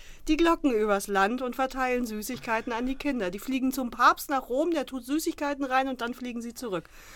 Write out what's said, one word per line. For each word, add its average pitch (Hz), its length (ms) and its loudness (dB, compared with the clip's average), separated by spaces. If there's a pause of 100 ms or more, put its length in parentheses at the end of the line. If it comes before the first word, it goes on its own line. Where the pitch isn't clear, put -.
(280)
die 311 80 4
Glocken 320 380 4
übers 208 320 2
Land 202 340 2
und 254 160 -4
verteilen 262 500 0
Süßigkeiten 226 680 -4
an 233 100 -2
die 269 120 -2
Kinder. 247 340 -2
Die 196 80 -6
fliegen 262 340 0
zum 254 180 -2
Papst - 380 4
nach 262 220 -2
Rom, 302 220 2
der 294 120 0
tut 262 220 -8
Süßigkeiten 285 580 -2
rein 262 240 2
und 262 140 -4
dann 233 100 -2
fliegen 247 300 -8
sie 233 100 -8
zurück. 190 380 -6 (260)